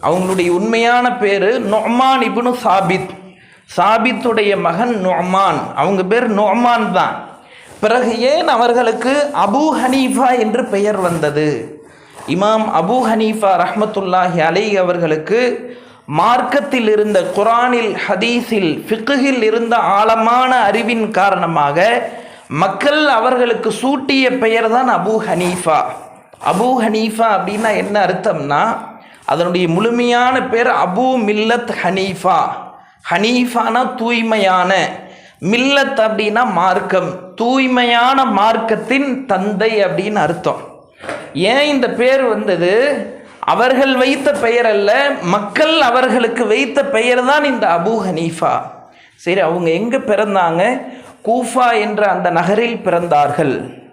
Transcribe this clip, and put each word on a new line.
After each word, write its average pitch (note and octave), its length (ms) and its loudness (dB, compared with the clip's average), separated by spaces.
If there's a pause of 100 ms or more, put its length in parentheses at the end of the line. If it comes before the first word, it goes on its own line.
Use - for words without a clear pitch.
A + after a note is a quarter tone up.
அவங்களுடைய F3+ 480 0
உண்மையான A#3 640 2
பேரு G3+ 440 0
நொமான் A#3+ 640 2
இப்னு A#3 320 0 (100)
சாபித். F#3 440 0 (680)
சாபித்துடைய G#3+ 840 0
மகன் F#3 460 -2
நொமான், F3+ 680 0
அவங்க F#3 280 0
பேர் A3 320 0
நொமான் G#3+ 580 0
தான். E3 360 -2 (520)
பிறகு A3+ 380 0
ஏன் D4 300 2
அவர்களுக்கு A#3+ 840 2 (160)
அபூ C4+ 300 2
ஹனீஃபா B3+ 600 2
என்று A3 260 0
பெயர் G#3 320 0
வந்தது? D3+ 840 -2 (460)
இமாம் G#3 380 0 (180)
அபூ A#3 240 0
ஹனீஃபா G#3+ 600 2
ரஹ்மத்துல்லாஹி F#3 760 -2
அலைஹி F#3 340 2
அவர்களுக்கு F3+ 960 0 (360)
மார்க்கத்தில் A3+ 840 0
இருந்த, G#3 320 2 (140)
குர்ஆனில், A#3 600 2 (120)
ஹதீஸில், G3+ 760 0
ஃபிக்ஹில் B3+ 560 0
இருந்த A3+ 340 0
ஆழமான A3+ 800 2
அறிவின் A3 540 0
காரணமாக F3+ 1000 0 (400)
மக்கள் G3 580 -2
அவர்களுக்கு A#3+ 680 0
சூட்டிய C4 680 -2
பெயர் A3+ 320 0
தான் B3 200 2
அபூ G#3 320 0
ஹனீஃபா. F3+ 600 -2 (640)
அபூ A#3 380 0
ஹனீஃபா A3 440 0 (100)
அப்படின்னா G3+ 400 -2
என்ன F#3+ 300 0
அர்த்தம்னா, F3+ 680 0 (480)
அதனுடைய F3 440 0
முழுமையான A#3+ 760 2
பேர் A#3 240 0
அபூ A#3 520 0
மில்லத் A3 640 0
ஹனீஃபா. F#3 560 0 (720)
ஹனீஃபானா A#3+ 840 0
தூய்மையான, G3 920 0 (520)
மில்லத் C4 600 0
அப்படின்னா G#3+ 520 0
மார்க்கம், F#3 840 -2
தூய்மையான B3 880 2
மார்க்கத்தின் A3+ 1040 0
தந்தை G3+ 580 0
அப்படின்னு F#3 300 -2
அர்த்தம். E3 560 -2 (640)
ஏன் G#3 260 2
இந்த C#4+ 300 0
பேர் C4 320 2
வந்தது? G#3+ 840 0 (340)
அவர்கள் B3+ 560 2
வைத்த C4+ 360 0
பெயர் A#3 340 0
அல்ல, A3 440 2 (120)
மக்கள் G#3 580 0
அவர்களுக்கு A#3+ 680 2
வைத்த C4 380 0
பெயர் B3 400 0
தான் D4 200 2
இந்த A#3 220 0
அபூ F3+ 400 0
ஹனீஃபா. E3 540 -2 (540)
சரி, F#3 260 -2
அவங்க E3+ 300 0
எங்க A3 260 -2
பிறந்தாங்க? G3+ 840 0 (440)
கூஃபா A#3+ 560 0
என்ற G#3 260 0
அந்த F3+ 240 0
நகரில் G3+ 540 0
பிறந்தார்கள். D3 960 0 (120)